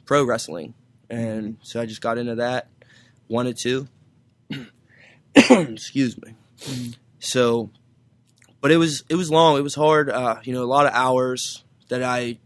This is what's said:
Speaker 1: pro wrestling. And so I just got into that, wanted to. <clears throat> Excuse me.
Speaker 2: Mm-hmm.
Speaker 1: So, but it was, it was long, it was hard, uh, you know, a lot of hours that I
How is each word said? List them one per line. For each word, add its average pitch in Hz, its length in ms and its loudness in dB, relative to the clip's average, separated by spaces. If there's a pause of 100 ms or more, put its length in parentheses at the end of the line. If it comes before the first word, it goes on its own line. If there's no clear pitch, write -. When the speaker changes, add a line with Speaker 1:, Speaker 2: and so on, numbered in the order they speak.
Speaker 1:
pro 143 180 2
wrestling. 113 520 -4 (340)
And 110 540 -6
so - 180 -8
I 117 60 -6
just 110 140 -14
got 117 180 -2
into 120 160 -6
that, 120 320 -4 (600)
wanted 120 360 -4
to. 131 240 -4 (640)
<clears throat> - 60 -10 (800)
Excuse 139 880 4
me. - 140 -20 (260)
Speaker 2:
Mm-hmm. 123 300 -10 (280)
Speaker 1:
So, 117 500 0 (920)
but 143 100 2
it 165 60 6
was, 160 320 0
it 160 60 0
was 175 140 -4
long, 160 280 6
it 143 40 0
was 143 140 -6
hard, 151 340 2
uh, 117 340 -2
you 127 100 -8
know, 127 100 -4
a - 20 -4
lot 139 200 4
of 120 80 0
hours 127 720 0 (260)
that 127 140 -4
I 123 420 -4